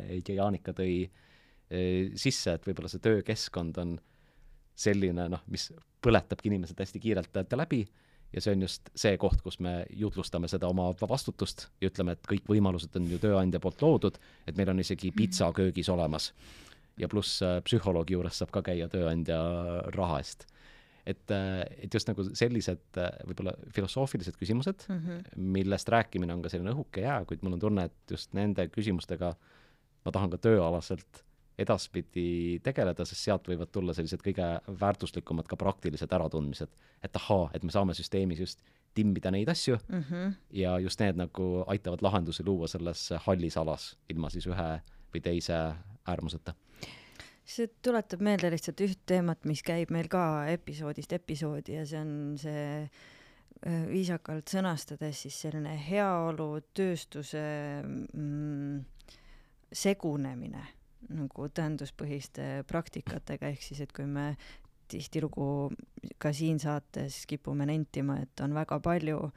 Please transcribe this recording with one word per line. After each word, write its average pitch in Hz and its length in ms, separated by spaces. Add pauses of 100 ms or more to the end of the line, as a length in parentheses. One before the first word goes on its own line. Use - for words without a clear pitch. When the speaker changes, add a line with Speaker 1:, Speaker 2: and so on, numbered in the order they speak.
(280)
Speaker 1:
Jaanika 98 460
tõi, 90 360 (640)
eh, 92 440
sisse, 101 380
et 80 140
võib-olla 92 220
see 92 100
töökeskkond 95 800
on 85 220 (760)
selline, 92 540
noh, 87 180
mis - 240 (300)
põletabki 107 460
inimesed 90 320
hästi 95 200
kiirelt, 101 380
äh, 95 200
läbi. 135 300 (440)
Ja 92 100
see 104 120
on 95 80
just - 340
see 98 220
koht, - 240
kus - 180
me 87 300
jutlustame 90 580
seda 90 220
oma 90 220 (100)
vastutust 110 640 (140)
ja 95 80
ütleme, 90 220
et - 180
kõik 101 180
võimalused 92 480
on 90 140
ju 87 80
tööandja 95 420
poolt 90 220
loodud, 135 380 (280)
et 80 80
meil 95 140
on 92 100
isegi 90 300
Speaker 2:
Mhm. 107 80
Speaker 1:
pitsa 92 340
köögis 92 380
olemas. 78 420 (680)
Ja 85 100
pluss, - 340
äh, 90 220
psühholoogi 90 480
juures 87 260
saab - 140
ka 98 100
käia 87 260
tööandja 82 520 (560)
raha 85 240
eest. - 260 (600)
Et, - 240
äh, 95 300 (200)
et 98 120
just 107 140
nagu 101 140 (140)
sellised, 113 420 (200)
äh, 87 120 (160)
võib-olla 92 300 (180)
filosoofilised 98 640
küsimused, 123 520
Speaker 2:
Mhm. 175 340 (140)
Speaker 1:
millest 95 520
rääkimine 92 420
on 87 120
ka 87 60
selline 92 220
õhuke 135 300
jää, 117 240
kuid 80 160
mul 92 120
on 85 60
tunne, 101 260
et - 260
just - 220
nende 98 360
küsimustega 87 640 (720)
ma - 60
tahan 95 180
ka 87 80
tööalaselt 90 840 (340)
edaspidi 87 1080
tegeleda, 95 420
sest - 200
sealt 98 220
võivad 85 240
tulla 90 220
sellised 82 280
kõige 87 400 (180)
väärtuslikumad 90 680
ka - 100
praktilised 82 520
äratundmised. 78 600 (340)
Et - 120
ahaa, 95 380
et 87 100
me 82 80
saame 98 220
süsteemis 90 460
just - 220 (340)
timmida 98 360
neid 101 180
asju 135 280 (120)
Speaker 2:
Mhm. 180 460 (160)
Speaker 1:
ja 90 280
just 92 200
need 98 160
nagu 90 520
aitavad 90 340
lahendusi 92 440
luua 87 220
selles 85 420 (160)
hallis 87 320
alas 78 380 (140)
ilma 80 200
siis - 180
ühe 82 340 (320)
või 82 80
teise 82 540 (320)
äärmuseta. 82 460 (920)
Speaker 2:
See 233 220 (140)
tuletab 220 400
meelde 196 300
lihtsalt 165 300
üht 190 240
teemat, 175 380
mis 151 200
käib 170 280
meil 165 160
ka 156 400
episoodist 151 640
episoodi 151 600
ja 156 120
see 156 140
on 147 380
see, 147 520 (760)
äh, 165 220
viisakalt 165 600
sõnastades 156 640
siis - 280
selline 151 360
heaolu 160 840 (120)
tööstuse, 156 680 (720)
mm, 143 720 (880)
segunemine 147 920 (460)
nagu 147 400
tõenduspõhiste 143 1200
praktikatega, 165 800
ehk 143 160
siis, 139 180
et 139 120
kui 139 120
me 143 280 (540)
tihtilugu 143 840 (480)
ka 151 160
siin 160 260
saates 143 680
kipume 143 400
nentima, 143 540
et 139 220
on 143 120
väga 151 280
palju 160 380 (180)